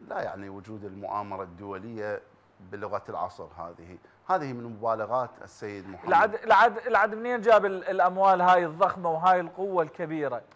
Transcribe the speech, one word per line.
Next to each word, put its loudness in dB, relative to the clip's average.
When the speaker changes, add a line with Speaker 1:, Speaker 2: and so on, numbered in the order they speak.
Speaker 1:
لا -6
يعني -8
وجود -14
المؤامرة -8
الدولية -8
بلغة -8
العصر -8
هذه. -16
هذه -2
من -10
مبالغات -2
السيد -12
محمد. -12
Speaker 2:
العد-، 4
العد-، 4
العد 2
منين -4
جاب 6
ال-، -4
الأموال 2
هاي 6
الضخمة 0
وهاي 4
القوة -2
الكبيرة؟ -4